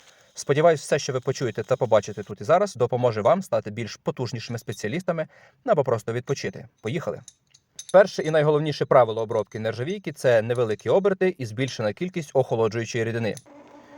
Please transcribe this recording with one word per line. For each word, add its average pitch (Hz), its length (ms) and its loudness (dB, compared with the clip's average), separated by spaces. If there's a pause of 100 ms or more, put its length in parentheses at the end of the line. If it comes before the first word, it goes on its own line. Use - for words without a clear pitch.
(340)
Сподіваюсь, 151 480 2
все, 151 180 0
що - 140 -4
ви 131 60 -2
почуєте 120 440 -4
та 127 120 0
побачите 110 480 0
тут - 180 -14
і - 20 -10
зараз, 180 320 2
допоможе 120 460 0
вам 170 220 2
стати 110 280 -2
більш 107 240 -10
потужнішими 117 640 -6
спеціалістами 156 680 -6 (380)
або 175 180 2
просто 117 300 -2
відпочити. - 540 -6 (140)
Поїхали! - 400 -6 (720)
Перше 190 320 6
і 156 80 -2
найголовніше 151 540 2
правило 113 360 4
обробки 110 380 -4
нержавійки — 127 560 -6
це 117 260 4
невеликі 117 480 -2
оберти 185 480 2
і 127 80 -6
збільшена 110 480 -4
кількість 180 400 -8
охолоджуючої 113 680 0
рідини. 113 320 -2 (640)